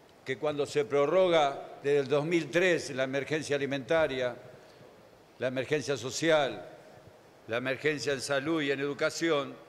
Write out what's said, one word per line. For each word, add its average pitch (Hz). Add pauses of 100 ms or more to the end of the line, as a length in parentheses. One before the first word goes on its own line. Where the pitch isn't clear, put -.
(240)
que 131
cuando 147
se 147
prorroga 147
desde 143
el 139
dos 143
mil 165
tres 165
la 131
emergencia 139
alimentaria, 135 (1040)
la 120
emergencia 131
social, 127 (840)
la 110
emergencia 131
en 131
salud 143
y 139
en 135
educación, 143 (160)